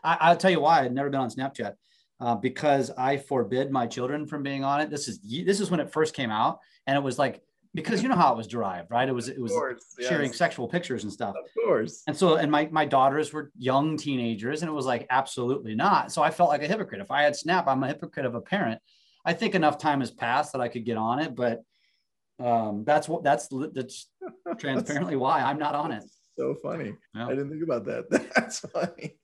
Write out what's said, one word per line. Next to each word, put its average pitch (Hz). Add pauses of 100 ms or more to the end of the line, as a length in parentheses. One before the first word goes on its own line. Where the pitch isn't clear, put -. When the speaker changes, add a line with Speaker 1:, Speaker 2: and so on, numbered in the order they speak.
Speaker 1:
I, 165
I'll 170
tell 190
you 165
why 156
I've 123
never 139
been 135
on 123
Snapchat, 131 (440)
uh, 120
because 131
I 135
forbid 131
my 127
children 135
from 143
being 139
on 143
it. 151
This 143
is 101
ye-, 123
this 196
is 196
when 143
it -
first 156
came 120
out, 120 (280)
and 139
it 143
was 135
like, 135 (340)
because 220
you 262
know 247
how 156
it 117
was 113
derived, 98
right? 127
It 131
was, 123
it 135
was 117
Speaker 2:
Of 165
course, 131
Speaker 1:
sharing 139
Speaker 2:
yes. 120
Speaker 1:
sexual 165
pictures 135
and 104
stuff. 101
Speaker 2:
Of -
course. 120
Speaker 1:
And 147
so, 175
and 156
my, 151
my 156
daughters 139
were 151
young 139
teenagers, 123
and 170
it 156
was 139
like, 123
absolutely 127
not. 151
So 160
I 151
felt 175
like 147
a 147
hypocrite. 202
If -
I 143
had 147
Snap, 147
I'm 135
a 131
hypocrite 127
of 117
a 117
parent. 139 (460)
I 170
think 190
enough 151
time 147
has 113
passed 127
that 131
I 120
could 117
get 113
on 113
it, 156
but, 117 (760)
um, 113
that's 151
what, -
that's -
li-, 135
that's - (140)
Speaker 2:
<laughs> -
Speaker 1:
transparently 147
why 135
I'm 139
not 147
on 147
it. 104 (340)
Speaker 2:
So 131
funny. 143 (220)
Speaker 1:
Yeah. 113
Speaker 2:
I 123
didn't 139
think 156
about 120
that. -
<laughs> -
That's -
funny. -